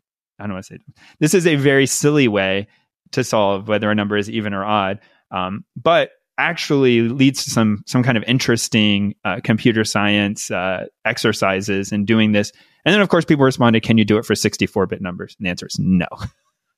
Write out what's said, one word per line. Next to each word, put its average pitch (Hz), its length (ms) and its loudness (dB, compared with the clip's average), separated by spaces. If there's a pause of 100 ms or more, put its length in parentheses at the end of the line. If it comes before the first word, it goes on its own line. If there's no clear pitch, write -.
(400)
I 104 40 -14
don't 104 80 -10
wanna 95 120 -10
say, - 160 -20 (400)
this 156 140 2
is 175 120 2
a 165 100 4
very 139 300 4
silly 147 420 2
way 98 400 0 (440)
to 131 120 -2
solve 101 440 0
whether 107 220 0
a 104 60 0
number 104 220 -2
is 104 120 -4
even 107 240 -6
or 98 100 -6
odd, 104 360 -2 (320)
um, 92 340 -8 (100)
but 156 360 0 (260)
actually 139 640 0
leads 131 420 0
to - 80 -10
some, 107 360 0
some 127 160 0
kind 120 140 0
of 104 100 -4
interesting, 107 880 0 (100)
uh, 98 180 -4
computer 110 400 2
science, 104 680 -2
uh, 92 340 -4 (200)
exercises 101 840 -2
in 104 140 -2
doing 110 260 4
this. 104 200 0 (340)
And 170 80 2
then, 185 80 4
of 175 80 2
course, 170 160 2
people 143 180 2
responded, 120 400 4
"Can 113 140 2
you 110 80 4
do 104 120 4
it 113 80 -2
for - 100 0
sixty-four 98 520 -2
bit 85 140 -10
numbers?" 90 360 -10
And 101 80 -10
the 90 40 -2
answer 90 180 -8
is - 120 -10
no. 92 280 0 (720)